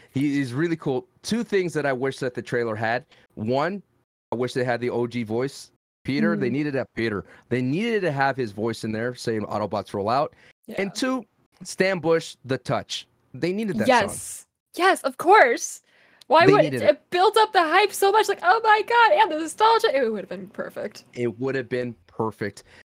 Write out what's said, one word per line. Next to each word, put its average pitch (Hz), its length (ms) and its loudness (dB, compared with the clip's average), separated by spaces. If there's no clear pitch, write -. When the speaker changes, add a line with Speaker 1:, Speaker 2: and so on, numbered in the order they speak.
Speaker 1:
he 139 280 -2
is 123 140 -4
really 165 220 -2
cool. 131 320 -4
Two 226 200 -2
things 185 300 -2
that 147 120 -2
I 139 80 0
wish 131 260 -4
that 131 140 -4
the 120 80 -10
trailer 117 340 -2
had. 113 300 -2
One, 139 460 -2
I 113 40 -4
wish 123 180 -2
they 127 100 0
had 123 160 -2
the 120 100 -2
O 120 180 -2
G 120 160 -6
voice, 120 480 -6
Peter. 208 340 0
They 127 120 -2
Speaker 2:
Mm. 117 40 -4
Speaker 1:
needed 147 200 -4
to 135 60 -2
have 110 160 -6
Peter. 107 300 -4
They 123 120 -2
needed 202 400 -2
to 170 100 -2
have 139 260 0
his 117 140 -4
voice 110 320 -4
in 110 80 -6
there 120 240 -6
saying 110 300 -4
Autobots 104 480 -6
roll 101 160 -2
out. 120 240 -2
Speaker 2:
Yeah. 220 100 -14
Speaker 1:
And 196 160 -4
two, 262 320 -4
Stan 190 360 -2
Bush, 165 360 0
The 127 120 -2
Touch. - 500 -6
They 165 200 -4
needed 214 260 -4
that - 80 -2
Speaker 2:
Yes. 233 260 2
Speaker 1:
song. - 320 -14
Speaker 2:
Yes, 349 260 2
of 269 160 -6
course. 339 640 4
Why 320 180 6
Speaker 1:
They 392 80 8
Speaker 2:
would 415 100 6
Speaker 1:
needed 262 200 -2
Speaker 2:
it, - 20 0
Speaker 1:
it. - 60 4
Speaker 2:
it - 180 -2
built 392 260 4
up 440 160 4
the 381 120 4
hype 381 280 2
so 392 200 2
much, 415 180 2
like, 381 140 -4
oh 403 200 4
my 427 240 4
God, 466 320 4
and 403 120 4
the 311 80 -4
nostalgia. 427 540 2
It 262 200 0
would 208 80 -6
have 196 80 -12
been 185 180 -12
perfect. 180 560 -10
Speaker 1:
It 120 260 -2
would 131 160 -2
have 127 120 -4
been 123 260 -4
perfect. 107 560 -4